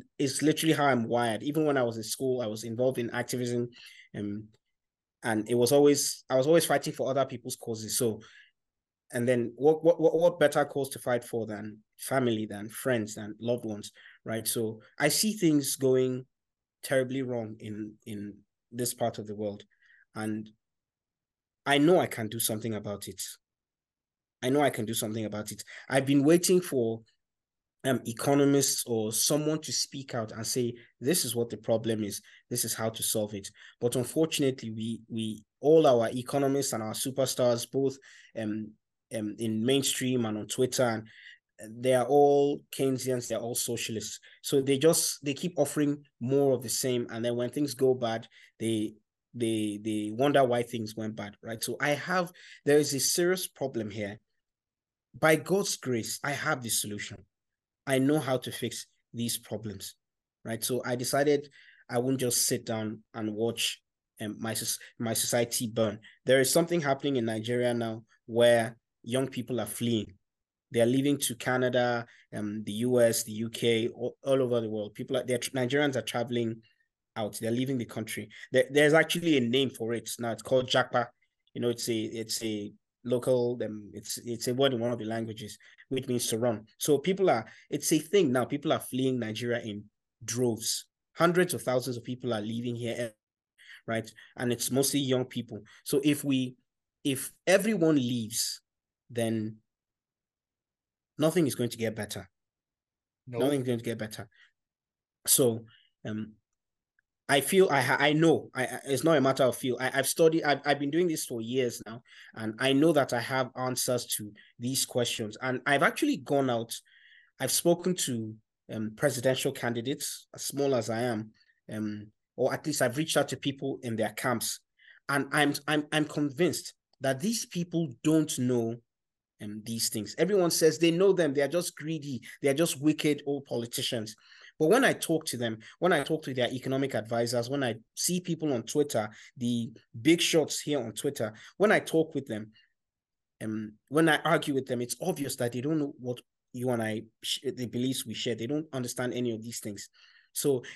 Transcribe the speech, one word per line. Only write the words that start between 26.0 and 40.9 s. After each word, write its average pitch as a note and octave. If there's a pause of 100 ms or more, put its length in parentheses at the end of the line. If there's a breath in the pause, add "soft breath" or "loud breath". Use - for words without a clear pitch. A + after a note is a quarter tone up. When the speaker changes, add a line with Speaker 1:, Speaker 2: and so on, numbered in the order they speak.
Speaker 1:
been C#3
waiting F3
for, A2+ (840)
um, B2+
economists C#3
or A2
someone D3+
to C#3+
speak -
out A2
and A2
say, A#2+ (260 loud breath)
"This D3+
is A#2+
what A#2
the G#2+
problem A2+
is. G#2 (280 soft breath)
This A#2
is A2+
how A2+
to A2+
solve G#2+
it." G2 (320 loud breath)
But A#2
unfortunately, C3
we, A2+
we, A2 (180)
all D#3
our A#2+
economists C3+
and A2+
our A2
superstars, B2+
both, C3+ (420 loud breath)
um, G#2+ (440)
um, G#2+
in A2
mainstream B2+
and G#2+
on G#2+
Twitter, A#2+ (560 loud breath)